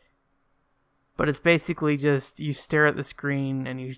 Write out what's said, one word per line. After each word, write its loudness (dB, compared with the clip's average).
but 0
it's 0
basically 2
just 0
you -4
stare 2
at 2
the -6
screen -4
and -8
you, -10